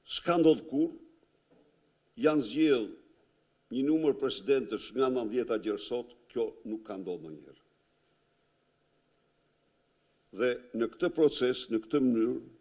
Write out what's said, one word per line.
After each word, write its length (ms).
S'ka 400
ndodhur 260
kur, 300
janë 300
zgjedhur 400
një 160
numër 320
presidentësh 800
nga 160
nëntëdhjetë 500
gjerë 220
sot, 320
kjo 220
nuk 160
ka 160
ndodhur 320
ndonjëherë. 320
Dhe 180
në 220
këtë 180
proces, 560
në 140
këtë 180
mënyrë 340